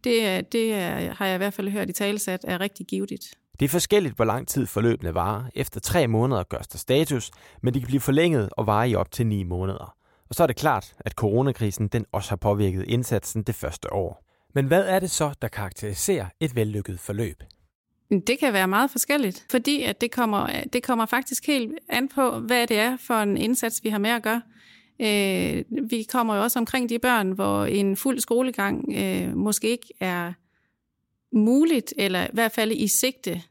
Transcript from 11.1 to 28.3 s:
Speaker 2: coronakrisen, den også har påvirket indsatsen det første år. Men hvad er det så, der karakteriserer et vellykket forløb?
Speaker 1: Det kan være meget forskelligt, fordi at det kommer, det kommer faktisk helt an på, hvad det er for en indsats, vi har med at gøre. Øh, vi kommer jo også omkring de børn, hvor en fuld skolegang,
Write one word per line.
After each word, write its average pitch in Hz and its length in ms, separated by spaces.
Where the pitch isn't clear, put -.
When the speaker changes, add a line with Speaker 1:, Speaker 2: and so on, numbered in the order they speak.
Speaker 2:
coronakrisen, 110 760
den 113 240
også - 180
har 104 60
påvirket 101 520
indsatsen 113 560
det 113 120
første - 380
år. 92 300
Men 139 100
hvad 170 220
er 190 120
det 185 120
så, 147 300
der 117 60
karakteriserer 104 760
et 139 160
vellykket 104 440
forløb? 104 440
Speaker 1:
Det 269 120
kan 269 140
være 190 140
meget 220 240
forskelligt, 254 600
fordi 277 320
at - 180
det 240 100
kommer, 220 520
det 247 100
kommer 233 220
faktisk 254 420
helt 262 260
an 254 180
på, 254 320
hvad 240 280
det 208 120
er 247 180
for 247 60
en 208 240
indsats, 226 460
vi 214 60
har 214 80
med 202 120
at 233 140
gøre. 226 180
Øh, 196 640
vi 226 220
kommer 226 240
jo 202 80
også 240 160
omkring 240 300
de 233 100
børn, 226 320
hvor 202 340
en 196 300
fuld 269 240
skolegang, 233 760